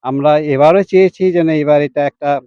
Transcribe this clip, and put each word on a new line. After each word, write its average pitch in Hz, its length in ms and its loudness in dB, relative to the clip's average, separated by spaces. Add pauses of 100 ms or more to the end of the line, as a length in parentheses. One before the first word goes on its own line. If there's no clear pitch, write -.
আমরা 139 360 -2
এবারও 151 440 2
চেয়েছি 185 500 0
যেন 170 160 0
এবার 147 340 0
এটা 143 240 -4
একটা 143 400 -6